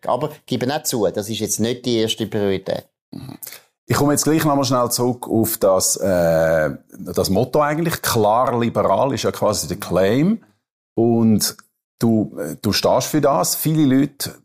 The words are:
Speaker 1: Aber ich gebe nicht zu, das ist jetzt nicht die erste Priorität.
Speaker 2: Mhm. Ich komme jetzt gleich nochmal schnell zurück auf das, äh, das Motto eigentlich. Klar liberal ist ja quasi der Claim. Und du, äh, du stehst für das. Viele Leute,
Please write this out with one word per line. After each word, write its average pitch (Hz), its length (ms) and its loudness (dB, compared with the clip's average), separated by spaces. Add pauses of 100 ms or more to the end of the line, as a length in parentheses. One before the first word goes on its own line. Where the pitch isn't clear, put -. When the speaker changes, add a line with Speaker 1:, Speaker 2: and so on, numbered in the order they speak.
Speaker 1:
Aber 131 220 -2
ich - 160 -20
gebe 123 200 -4
nicht 151 220 -4
zu, 110 180 0
das 101 240 -4
ist 107 80 -6
jetzt 107 220 -4
nicht 123 260 -4
die 117 120 0
erste 110 280 -2
Priorität. 98 640 -4 (240)
Speaker 2:
Mhm. - 260 -16 (480)
Ich 117 120 0
komme 143 160 2
jetzt 139 100 0
gleich 160 220 2
nochmal 139 180 2
schnell 123 260 0
zurück 123 380 -2
auf 110 300 0
das, 95 400 2
äh, 82 720 2 (280)
das 90 300 -2
Motto 110 320 0
eigentlich. 151 400 -2
Klar 120 580 2
liberal 113 540 0
ist 117 120 -4
ja 101 60 0
quasi 101 380 -2
der 82 80 -6
Claim. 123 680 0 (520)
Und 113 600 2 (440)
du, 110 400 0
äh, 78 240 -8
du 104 100 0
stehst 98 360 0
für 156 120 0
das. 151 360 0
Viele 156 280 0
Leute, 135 600 0